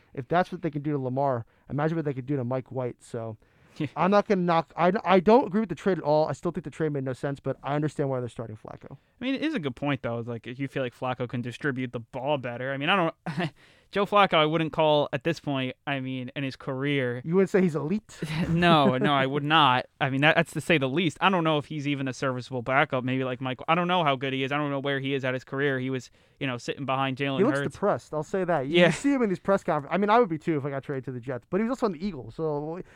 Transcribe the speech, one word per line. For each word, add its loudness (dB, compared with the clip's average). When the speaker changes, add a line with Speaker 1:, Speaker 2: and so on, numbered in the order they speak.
Speaker 1:
If -10
that's 2
what -10
they -2
can -6
do -2
to -2
Lamar, -2
imagine -2
what -2
they -2
could -8
do -2
to -2
Mike -6
White. -6
So -10
Speaker 2:
<laughs> -20
Yeah. -4
Speaker 1:
I'm 2
not 6
gonna 2
knock, 0
I, 4
I 6
don't 6
agree 0
with -2
the -6
trade 0
at -8
all. 4
I -4
still -4
think -8
the -8
trade -2
made -2
no -4
sense, -4
but -4
I -2
understand 0
why -2
they're -6
starting -10
Flacco. -16
Speaker 2:
I -8
mean, -2
it -4
is -2
a -2
good -4
point, -2
though. -4
It's -8
like, -8
if -10
you -4
feel -4
like -6
Flacco -4
can -6
distribute -6
the -8
ball -4
better. -8
I -6
mean, -4
I 4
don't, 0
<laughs> -4
Joe 0
Flacco, 4
I 6
wouldn't 0
call 4
at -4
this 0
point, -4
I -4
mean, -6
in -6
his -6
career. -2
Speaker 1:
You -2
wouldn't 4
say 4
he's 2
elite? -4
Speaker 2:
<laughs> -4
No, 6
no, 2
I 2
Speaker 1:
<laughs> -
Speaker 2:
would -2
not. 4
I 2
mean, -2
that, 6
that's 0
to -4
say 2
the 0
least. 0
I 4
don't 2
know 2
if -4
he's -8
even -2
a -6
serviceable -4
backup. 2
Maybe 0
like -6
Mike, -6
I 4
don't 0
know 2
how 2
good -4
he -2
is. -2
I -2
don't -2
know -2
where -2
he -2
is -4
at 0
his -8
career. -2
He -4
was, -6
you -4
know, -4
sitting -8
behind 0
Jalen -2
Speaker 1:
He 4
looks 2
Speaker 2:
Hurts. -4
Speaker 1:
depressed. -2
I'll -4
say -4
that. 0
You, 2
Speaker 2:
Yeah. 8
Speaker 1:
you 4
see 0
him 2
in 2
these -2
press 0
conferences. -2
I 2
mean, 2
I 6
would 4
be -2
too -2
if -4
I -4
got -6
traded -6
to -8
the -8
Jets. -8
But 0
he 2
was -2
also -2
on 0
the -8
Eagles, -8
so -4